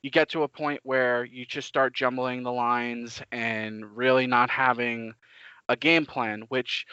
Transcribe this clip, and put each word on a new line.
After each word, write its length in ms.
you 100
get 180
to 140
a 60
point 340
where 400
you 220
just 240
start 240
jumbling 500
the 80
lines 720
and 640
really 320
not 220
having 640
a 80
game 280
plan, 440
which 440